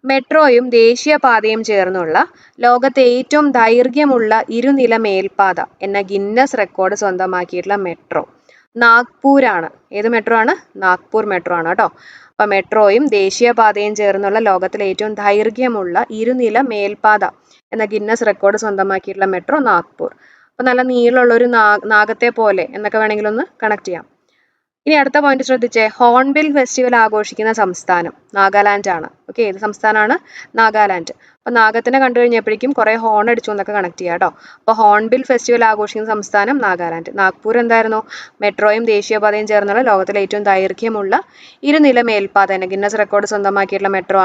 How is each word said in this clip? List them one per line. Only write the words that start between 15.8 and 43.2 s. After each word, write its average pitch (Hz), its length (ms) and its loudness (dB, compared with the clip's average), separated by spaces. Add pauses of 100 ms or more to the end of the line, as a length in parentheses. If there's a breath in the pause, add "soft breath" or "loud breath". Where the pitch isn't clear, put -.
ഇരുനില 226 500 -2
മേൽപ്പാത 208 640 0 (480 soft breath)
എന്ന 220 120 -2
ഗിന്നസ് 214 420 -4
റെക്കോർഡ് 202 300 0
സ്വന്തമാക്കിയിട്ടുള്ള 196 680 -4
മെട്രോ 190 340 -4
നാഗ്പൂർ. 190 560 -4 (360 soft breath)
അപ്പൊ - 120 -10
നല്ല 254 180 0
നീളമുള്ള 247 520 2
ഒരു 240 120 4
നാ-, 214 400 2
നാഗത്തെ 214 440 2
പോലെ 208 460 0
എന്നൊക്കെ 208 220 -4
വേണമെങ്കിൽ 214 300 -2
ഒന്ന് 220 160 -4 (200)
കണക്ട് 214 240 -4
ചെയ്യാം. 170 180 -2 (800)
ഇനി 302 160 4
അടുത്ത 277 220 0
പോയിന്റ് 262 260 2
ശ്രദ്ധിച്ചേ, 233 340 0 (140)
ഹോൺബിൽ 269 580 2
ഫെസ്റ്റിവൽ 254 400 0
ആഘോഷിക്കുന്ന 214 640 0
സംസ്ഥാനം 180 540 -2 (240)
നാഗാലാൻഡ് 202 580 2
ആണ്. 160 140 -10 (200)
ഓക്കെ, 233 200 -6
ഏത് 190 160 -8
സംസ്ഥാനമാണ്? 214 500 0 (440 loud breath)
നാഗാലാൻഡ്. 208 540 0 (240 soft breath)
അപ്പൊ - 220 -8
നാഗത്തിനെ 233 440 2
കണ്ടു 247 160 0
കഴിഞ്ഞപ്പോഴേക്കും 233 520 0
കുറെ 220 320 0
ഹോൺ 214 280 0
അടിച്ചു 233 200 -2
എന്നൊക്കെ 208 260 -6
കണക്ട് 180 240 -6
ചെയ്യാം 175 200 -4
ട്ടോ. 180 80 0 (300 loud breath)
അപ്പൊ 226 140 0
ഹോൺബിൽ 220 560 2
ഫെസ്റ്റിവൽ 240 420 2
ആഘോഷിക്കുന്ന 214 420 -6
സംസ്ഥാനം 208 520 -2
നാഗാലാൻഡ്. 170 460 -4 (100)
നാഗ്പൂർ 214 420 -2
എന്തായിരുന്നു? 220 380 0 (400 loud breath)
മെട്രോയും 208 520 0
ദേശീയപാതയും 208 580 0
ചേർന്നുള്ള 208 300 0
ലോകത്തിലെ 202 440 0
ഏറ്റവും 208 260 -6
ദൈർഘ്യമുള്ള 196 720 -2 (460 loud breath)
ഇരുനില 285 400 4
മേൽപ്പാത, 196 500 0 (140)
ഗിന്നസ് 208 300 -4
റെക്കോർഡ് 202 300 0